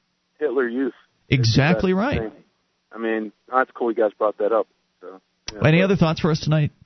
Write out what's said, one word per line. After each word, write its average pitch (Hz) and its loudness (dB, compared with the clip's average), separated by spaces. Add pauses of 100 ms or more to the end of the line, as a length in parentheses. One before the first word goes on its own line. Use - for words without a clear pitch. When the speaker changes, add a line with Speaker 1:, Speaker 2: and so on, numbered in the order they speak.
(380)
Speaker 1:
Hitler 135 0
Youth. 123 -2 (360)
Speaker 2:
Exactly 139 2
Speaker 1:
That's 208 -2
the 117 -4
Speaker 2:
right. 110 -8
Speaker 1:
thing. - -20 (500)
I 107 -18
mean, 110 -4 (200)
that's 127 0
cool 120 -2
you 107 -4
guys 110 2
brought 104 -2
that 104 0
up. 110 0 (340)
So, 92 -20 (320)
yeah, 104 0
Speaker 2:
Any 160 6
Speaker 1:
but 185 4
Speaker 2:
other 196 2
thoughts 160 0
for 165 0
us 160 -2
tonight, 151 0 (140)